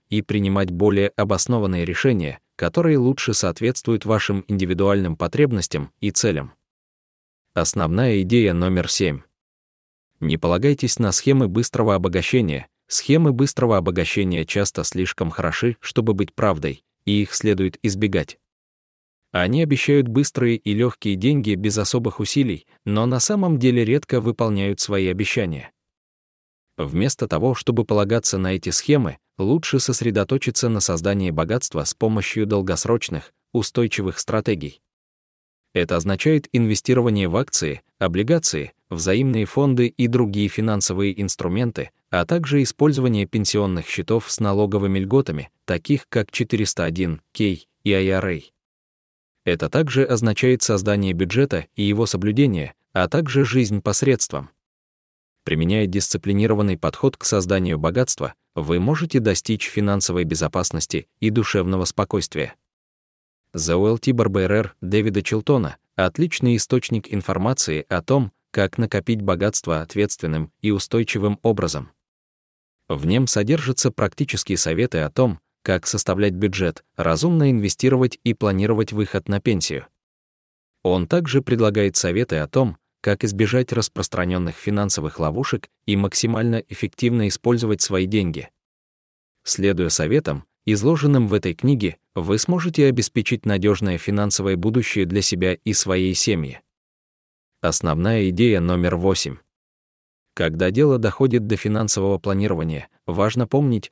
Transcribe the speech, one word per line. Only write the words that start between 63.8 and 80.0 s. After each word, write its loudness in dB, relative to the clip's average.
L 2
T 0
Barberer 2
Дэвида 0
Чилтона — 0
отличный 0
источник -2
информации -2
о -2
том, 0
как -2
накопить -2
богатство -2
ответственным -4
и 0
устойчивым -2
образом. -2
В -4
нем 2
содержатся 0
практические -2
советы 0
о -2
том, 0
как -2
составлять 0
бюджет, -2
разумно 2
инвестировать 2
и 0
планировать 0
выход -2
на 0
пенсию. -2